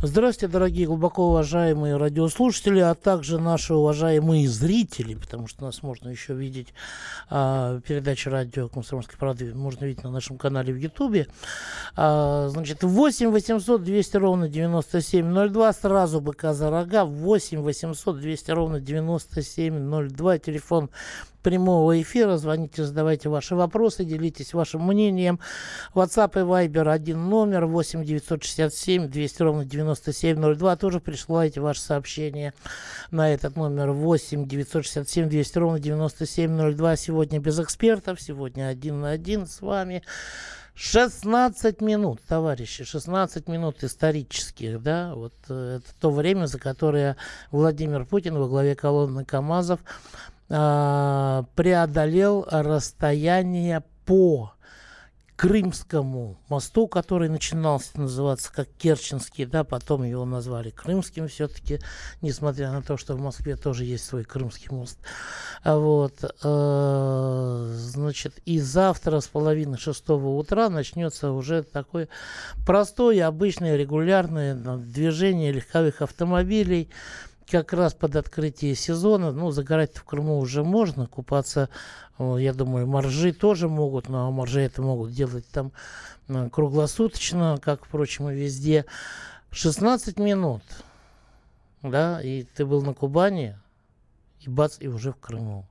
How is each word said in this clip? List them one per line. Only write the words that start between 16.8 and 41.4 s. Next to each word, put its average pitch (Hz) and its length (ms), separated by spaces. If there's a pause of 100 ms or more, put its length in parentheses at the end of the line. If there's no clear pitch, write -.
восемь 160 560
восемьсот 151 580
двести 151 320
ровно 160 300
девяносто 156 600
семь 160 380
ноль 143 320
два, 165 260
телефон 151 520 (540)
прямого 175 580
эфира, 202 360
звоните, 156 480
задавайте 151 420
ваши 151 260
вопросы, 180 520
делитесь 156 480
вашим 165 340
мнением. 190 540 (520)
WhatsApp 196 460
и 180 300
Viber 151 200
один 160 380
номер, 202 380
восемь 160 400
девятьсот 151 400
шестьдесят 156 280
семь 180 360
двести 147 320
ровно 151 240
девяносто 147 480
семь 165 260
ноль 151 160
два, 175 220
тоже 180 240
присылайте 160 580
ваше 143 220
сообщение 147 720 (580)
на 156 220
этот 139 240
номер, 143 340
восемь 147 560
девятьсот 139 380
шестьдесят - 240
семь 165 180
двести 151 300
ровно 165 240
девяносто 151 440
семь 165 260
ноль 156 240
два. 160 200
Сегодня 156 440
без 151 200
экспертов, 190 600
сегодня 135 480
один 143 320
на 147 80
один 175 360
с - 160
вами. 190 400 (720)
Шестнадцать 233 1080